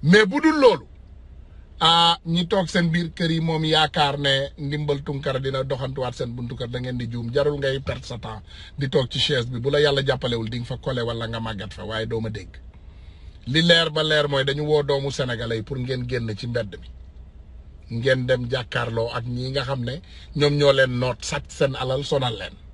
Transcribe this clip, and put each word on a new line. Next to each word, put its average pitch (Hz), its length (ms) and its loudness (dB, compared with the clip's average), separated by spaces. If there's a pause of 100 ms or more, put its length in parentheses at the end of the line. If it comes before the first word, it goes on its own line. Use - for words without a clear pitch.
Mais 202 240 8
bu 269 140 0
dul 311 200 4
loolu, 214 260 6 (920)
ah, 170 460 6
ñi 170 200 0
toog 185 220 2
seen 170 220 2
biir 170 240 -2
kër 165 160 0
yi 165 100 0
moom 160 240 0
yaakaar 151 540 2
ne 139 400 0
ndimbal 147 440 -2
Tunkara 139 380 -4
dina 135 240 -2
doxantuwaat 131 500 -4
seen 120 200 -6
buntu 120 220 -8
kër, 120 120 -8
da 123 120 -6
ngeen 123 180 -4
di 120 120 -4
juum. 117 220 -6
Jarul 143 260 2
ngay 135 220 -2
perte 127 260 -8
sa 120 120 -10
temps 107 240 -10 (360)
di 139 100 -2
toog 131 220 2
ci - 80 -4
chaise 127 300 2
bi. 123 120 -6
Bu 131 100 0
la 147 100 4
Yàlla 139 260 4
jàppalewul, 120 440 0
di 123 80 -6
nga 117 80 -6
fa 127 100 -6
kole 127 240 -4
wala 117 280 -4
nga 113 120 -6
màggat 110 320 -6
fa, 110 120 -12
waaye 110 220 -4
doo 113 140 -2
ma 113 100 -4
dégg. 101 180 -10 (1000)
Li 151 160 2
leer 165 280 6
ba 156 120 0
leer 151 260 4
mooy 135 160 2
dañu 147 180 -2
woo 151 200 4
doomu 139 280 0
Sénégalais 117 460 -2
yi 110 60 -4
pour 131 160 -8
ngeen 127 300 -4
génn 117 280 -4
ci - 100 -8
mbedd 117 340 -4
mi. - 80 -18 (1000)
Ngeen 127 360 2
dem 127 240 0
jàkkaarloo 117 640 -2
ak 117 100 -4
ñi 123 260 -6
nga 135 140 -4
xam 131 200 -4
ne 135 180 -8 (340)
ñoom 147 220 4
ñoo 143 140 8
leen 131 260 4
noot, 123 260 -4
sàcc 143 240 -6
seen 135 280 0
alal, 131 280 -2
sonal 127 320 -2
leen. 92 160 -10 (220)